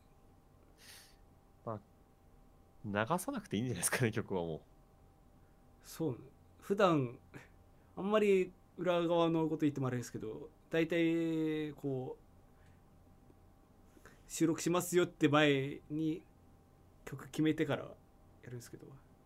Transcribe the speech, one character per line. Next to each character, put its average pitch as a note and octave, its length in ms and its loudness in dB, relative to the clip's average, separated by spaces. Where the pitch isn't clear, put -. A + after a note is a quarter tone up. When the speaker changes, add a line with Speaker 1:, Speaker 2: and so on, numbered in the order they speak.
Speaker 1:
ま A2 140 -6
あ、 G#2 200 4
流 F3+ 60 0
さ - 120 -6
な C4+ 100 -6
く - 60 -16
て G2 100 -4
い - 20 0
い - 40 -2
ん - 20 -2
じ B2+ 60 -4
ゃ - 20 -4
な F2+ 40 -6
い E2+ 40 -6
で - 20 -4
す - 80 2
か - 120 0
ね、 A2 80 2
曲 G#2 220 -6
は F2+ 80 0
も E2 140 -4
う。 - 40 -10
Speaker 2:
そ D#3+ 240 -4
う - 40 -4
ね。 - 40 -10
普 G3+ 140 -2
段、 D#3 420 4
あ F3 60 -8
ん G3 80 -2
ま G#3+ 100 4
り F#3+ 320 4
裏 F3 300 2
側 E3+ 220 4
の E3 140 2
こ D#3 80 0
と D#3+ 100 -2
言 D3+ 80 4
っ C#3 40 -4
て C#3 60 -6
も C3 80 0
あ B2 40 0
れ B2 60 -2
で A#2+ 60 -4
す - 80 -12
け A2+ 60 -10
ど、 A2 320 -10
大 D#3+ 160 2
体 D#3+ 840 0
こ C3+ 460 -6
う、 - 40 -20
収 - 160 0
録 D#3 160 0
し - 80 0
ま F3 120 2
す F3 160 0
よ F3 80 4
っ - 20 -10
て D#3 220 2
前 C#3+ 500 2
に D#3 320 -4
曲 - 240 -12
決 - 120 -4
め D#3 120 2
て D#3 120 0
か C#3 120 -2
ら - 60 -8
や - 60 -12
る B2 60 -14
ん - 40 -12
で A#2 40 -12
す - 80 -18
け - 60 -18
ど。 - 100 -18